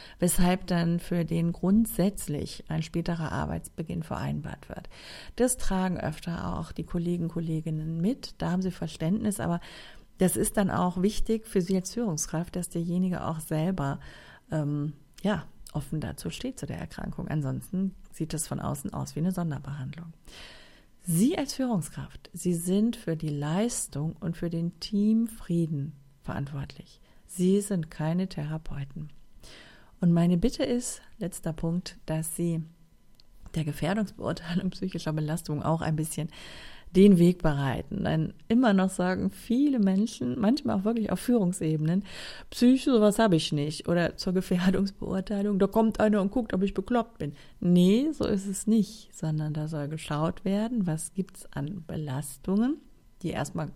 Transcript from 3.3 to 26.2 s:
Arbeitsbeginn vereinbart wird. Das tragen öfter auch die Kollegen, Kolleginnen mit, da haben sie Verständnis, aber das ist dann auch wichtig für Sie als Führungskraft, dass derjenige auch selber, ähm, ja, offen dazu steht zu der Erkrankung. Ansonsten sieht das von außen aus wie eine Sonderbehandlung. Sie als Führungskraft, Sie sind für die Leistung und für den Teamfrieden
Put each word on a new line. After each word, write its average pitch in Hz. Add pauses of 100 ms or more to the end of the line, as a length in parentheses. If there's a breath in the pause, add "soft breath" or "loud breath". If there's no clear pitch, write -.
Arbeitsbeginn 160
vereinbart -
wird. - (480 loud breath)
Das 254
tragen 185
öfter -
auch 160
die 160
Kollegen, 170
Kolleginnen 160
mit, 214
da 165
haben 180
sie 185
Verständnis, 196
aber 170 (560 loud breath)
das 180
ist -
dann 196
auch 180
wichtig 220
für 196
Sie 190
als 180
Führungskraft, 180
dass 175
derjenige 175
auch 160
selber, 156 (500 loud breath)
ähm, 147 (300)
ja, 190 (260)
offen 147
dazu -
steht -
zu -
der -
Erkrankung. -
Ansonsten 151 (160)
sieht -
das 151
von -
außen -
aus 135
wie 147
eine 180
Sonderbehandlung. 147 (960 loud breath)
Sie 202
als 277
Führungskraft, -
Sie 180
sind 196
für 165
die 156
Leistung 156
und 165
für 175
den 170
Teamfrieden 175 (300)